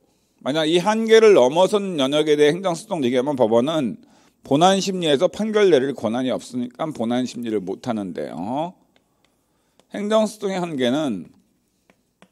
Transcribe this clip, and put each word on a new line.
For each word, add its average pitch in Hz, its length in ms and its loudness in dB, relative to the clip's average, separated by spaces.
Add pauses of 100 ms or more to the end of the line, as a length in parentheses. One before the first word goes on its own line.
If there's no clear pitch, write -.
(420)
만약 156 240 -4
이 165 120 2
한계를 220 560 6
넘어선 180 680 2
영역에 147 380 2
대해 147 120 6
행정소송 175 540 -4
얘기하면 127 320 -2
법원은 123 640 0 (460)
본안 185 360 2
심리에서 175 480 0
판결 208 420 0
내릴 139 240 2
권한이 120 380 -4
없으니까 123 560 -8
본안 123 380 -4
심리를 113 340 -6
못 92 280 -10
하는데요. 101 840 -8 (1200)
행정소송의 208 640 -2
한계는 131 680 -4 (1040)